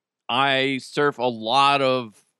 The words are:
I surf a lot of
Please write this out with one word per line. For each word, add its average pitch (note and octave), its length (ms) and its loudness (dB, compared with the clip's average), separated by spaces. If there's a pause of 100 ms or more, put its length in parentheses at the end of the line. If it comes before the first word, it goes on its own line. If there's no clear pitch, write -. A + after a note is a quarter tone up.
(280)
I C3+ 500 0
surf C#3+ 400 -2
a A#2+ 40 -8
lot B2+ 600 2
of B2+ 440 -2 (140)